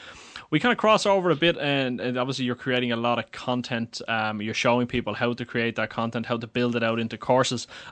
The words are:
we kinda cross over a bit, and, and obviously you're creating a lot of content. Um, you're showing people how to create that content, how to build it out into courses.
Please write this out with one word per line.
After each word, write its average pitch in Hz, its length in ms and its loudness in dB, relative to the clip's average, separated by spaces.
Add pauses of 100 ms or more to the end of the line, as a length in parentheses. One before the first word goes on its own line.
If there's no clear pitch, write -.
(480)
we 156 100 2
kinda 240 180 2
cross 214 280 4
over 196 240 4
a 156 80 4
bit, 165 220 2
and, 135 420 0
and 123 160 -2
obviously 127 300 -2
you're 123 80 0
creating 123 360 0
a 117 60 0
lot 117 220 2
of 113 140 -4
content. 120 760 -4
Um, 110 320 -2
you're 107 140 -4
showing 123 320 2
people 117 260 -4
how 120 220 0
to 117 100 -8
create 117 320 -2
that 110 140 -2
content, 117 340 -4
how 120 140 -2
to 113 80 -8
build 120 280 0
it 117 80 0
out 113 160 2
into 113 200 -4
courses. 127 480 2 (260)